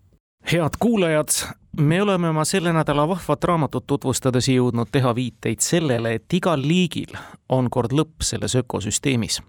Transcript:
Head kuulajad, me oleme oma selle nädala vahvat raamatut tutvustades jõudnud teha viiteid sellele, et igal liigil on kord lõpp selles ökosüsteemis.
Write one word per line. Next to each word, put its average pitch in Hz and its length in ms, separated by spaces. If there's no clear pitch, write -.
Head 165 280
kuulajad, 180 480
me 160 260
oleme 185 260
oma 156 160
selle 170 280
nädala 151 360
vahvat 170 360
raamatut 160 420
tutvustades 131 640
jõudnud 123 440
teha 127 220
viiteid 117 460
sellele, 120 540
et - 180
igal 170 280
liigil 175 520
on 127 220
kord 120 220
lõpp 151 320
selles 113 360
ökosüsteemis. 107 880